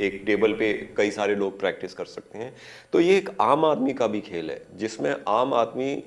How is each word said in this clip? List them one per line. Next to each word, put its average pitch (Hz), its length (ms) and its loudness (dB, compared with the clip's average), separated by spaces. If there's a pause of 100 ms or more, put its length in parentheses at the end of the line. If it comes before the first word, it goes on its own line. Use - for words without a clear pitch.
एक 98 260 -2
टेबल 107 260 4
पे 110 200 2
कई 104 380 -2
सारे 101 240 0
लोग 98 260 -2
प्रैक्टिस 92 340 -4
कर 90 100 -8
सकते - 340 -16
हैं। 120 160 -10 (380)
तो 160 80 6
ये 180 160 6
एक - 140 0 (100)
आम 139 240 4
आदमी 135 280 2
का 123 140 0
भी 107 140 -2
खेल 82 300 -8
है - 120 -10 (140)
जिसमें 139 400 -4 (120)
आम 127 260 2
आदमी 123 520 -2